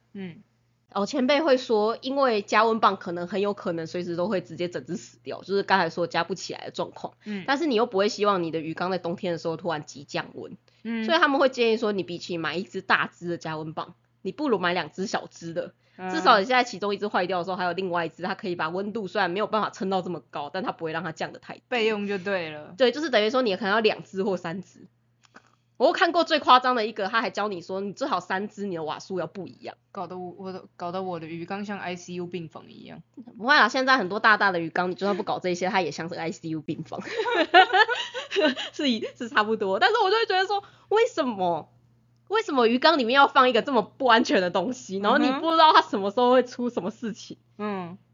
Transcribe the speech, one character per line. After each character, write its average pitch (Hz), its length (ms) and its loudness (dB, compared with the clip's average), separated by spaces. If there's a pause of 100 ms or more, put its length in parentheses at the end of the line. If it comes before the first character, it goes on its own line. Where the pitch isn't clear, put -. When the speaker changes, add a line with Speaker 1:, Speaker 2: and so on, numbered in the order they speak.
(120)
Speaker 1:
嗯。 190 300 -12 (500)
Speaker 2:
哦， 202 140 0
前 254 200 0
辈 285 140 4
会 285 160 4
说， 226 460 0
因 262 140 -4
为 240 260 2
加 220 240 4
温 226 140 2
棒 202 180 4
可 180 140 -8
能 175 140 -6
很 190 140 -4
有 202 140 0
可 196 180 -6
能 165 140 -4
随 175 180 -6
时 175 100 -6
都 175 140 0
会 190 140 -2
直 165 120 -14
接 170 140 -4
整 165 160 -8
只 160 100 -8
死 - 280 -12
掉， - 180 -10
就 190 160 -4
是 196 60 2
刚 196 160 2
才 170 100 2
说 170 180 -2
加 170 160 -2
不 190 120 -4
起 - 180 -10
来 - 140 -12
的 - 40 -10
状 - 200 -6
况。 - 240 -14 (100)
Speaker 1:
嗯。 202 220 -8
Speaker 2:
但 269 100 0
是 269 80 -2
你 277 120 2
又 - 100 4
不 - 100 -6
会 202 140 2
希 202 160 -2
望 196 160 2
你 165 80 -4
的 160 100 -4
鱼 156 140 -8
缸 180 160 -4
在 185 80 -2
冬 170 180 -4
天 180 160 -4
的 165 60 -4
时 170 100 -6
候 160 80 -4
突 170 160 -6
然 147 140 -6
急 143 180 -18
降 - 300 -8
温。 - 200 -14 (280)
Speaker 1:
嗯。 226 240 -6
Speaker 2:
所 330 80 2
以 320 40 4
他 311 100 4
们 277 120 2
会 269 80 6
建 240 240 2
议 220 60 2
说， 208 140 0
你 196 100 -2
比 170 160 -8
起 175 180 -8
买 160 200 -4
一 185 60 -4
支 190 200 -10
大 156 240 2
支 - 240 -10
的 170 80 -4
加 160 180 -8
温 156 160 -10
棒， 170 220 -10 (260)
你 190 120 -6
不 294 180 -2
如 202 80 4
买 175 160 0
两 160 160 -4
支 185 160 -6
小 - 240 -4
支 165 240 -12
的。 175 180 -6 (260)
Speaker 1:
嗯。 185 120 -8
Speaker 2:
至 320 100 -2
少 - 180 6
你 190 80 2
现 254 100 2
在 247 60 4
其 240 160 -4
中 202 160 -2
一 - 20 -6
支 202 120 -4
坏 196 180 0
掉 180 120 -2
的 170 60 -2
时 180 60 -6
候， 180 60 -4
还 180 80 -2
有 175 80 0
另 185 180 -4
外 170 160 -2
一 - 20 -6
支， 165 140 -12
它 185 120 -4
可 220 140 -8
以 175 60 -4
把 160 160 -4
温 196 220 -6
度 202 160 -6
虽 208 120 -2
然 180 100 2
没 180 100 -2
有 208 60 0
办 214 140 0
法 170 80 -2
撑 - 220 -6
到 190 100 0
这 175 80 -8
么 170 220 -8
高， 147 200 -8
但 185 120 -6
它 - 100 -4
不 - 120 -10
会 160 80 -4
让 165 100 -4
它 165 100 -8
降 160 200 -8
得 - 60 -16
太 - 160 -16
低。 - 140 -20
Speaker 1:
备 233 180 0
用 208 200 0
就 202 100 -2
对 180 340 -2
了。 151 280 -14
Speaker 2:
对， 240 140 6
就 285 80 -4
是 311 100 -2
等 220 120 4
于 214 60 4
说 254 140 2
你 208 140 0
可 208 100 -4
能 190 40 0
要 220 100 4
两 196 240 -6
支 190 180 -6
或 190 140 0
三 170 260 -8
支。 - 240 -20 (880)
我 247 100 2
有 339 60 4
看 349 180 2
过 330 140 2
最 320 160 0
夸 254 180 6
张 254 160 2
的 226 100 0
一 226 80 -6
个， 202 140 -6
他 226 140 -2
还 190 100 -4
教 202 160 -4
你 190 140 -6
说， 190 200 -8
你 202 120 -6
最 269 160 -6
好 202 100 -2
三 190 300 -6
支 202 180 -10
你 190 80 -6
的 160 80 -6
瓦 151 160 -6
数 185 220 -8
要 165 80 -6
不 175 180 -12
一 127 160 -20
样。 - 140 -14 (160)
Speaker 1:
搞 185 160 -10
得 180 100 -12
我， 180 180 -12
我 190 160 -12
的， 185 120 -12 (120)
搞 175 140 -8
得 185 100 -6
我 180 200 -6
的 160 60 -12
鱼 165 180 -10
缸 196 200 -8
像 202 140 -10
I 180 160 -8
C 180 200 -14
U 175 120 -6
病 170 220 -10
房 - 200 -18
一 - 140 -20
样。 - 180 -18 (360)
Speaker 2:
不 196 80 -12
会 269 100 4
啦， 254 140 8
现 262 180 0
在 262 100 6
很 190 120 0
多 196 100 -4
大 220 180 6
大 202 140 4
的 180 80 0
鱼 165 120 -4
缸， 180 200 0
你 175 60 -6
就 190 100 -4
算 202 100 0
不 175 60 -6
搞 151 160 -2
这 180 160 0
些， 180 140 -2
它 202 120 2
也 165 120 -2
像 165 160 -8
是 180 80 -10
I 165 160 -4
C - 160 -10
U 160 120 -4
病 156 220 -8
房。 - 200 -10
<laughs> 440 1700 2
是 294 180 0
一-， 226 160 -2 (100)
是 240 120 -8
差 214 160 2
不 220 100 0
多。 196 240 0
但 370 120 4
是 427 120 2
我 381 80 2
就 427 60 2
会 453 100 2
觉 381 100 0
得 381 100 2
说， 403 180 -2 (240)
为 440 180 4
什 - 160 -2
么， 185 500 -2 (540)
为 427 160 0
什 349 100 -4
么 247 140 6
鱼 240 140 4
缸 320 180 6
里 254 60 2
面 226 100 0
要 277 140 8
放 262 200 6
一 254 40 2
个 220 100 4
这 277 100 -4
么 240 80 4
不 - 260 -6
安 233 180 6
全 233 180 2
的 180 80 0
东 185 220 0
西？ 196 260 -8
Speaker 1:
嗯 - 0 -
哼。 196 60 -4
Speaker 2:
然 214 80 4
后 285 60 6
你 285 120 4 (100)
不 330 120 0
知 320 60 4
道 320 140 10
它 359 80 10
什 226 200 -2
么 202 100 0
时 202 80 -2
候 247 140 6
会 254 100 6
出 247 260 -4
什 233 140 -4
么 185 80 -4
事 214 220 -10
情。 - 240 -14 (220)
Speaker 1:
嗯。 196 380 -8 (180)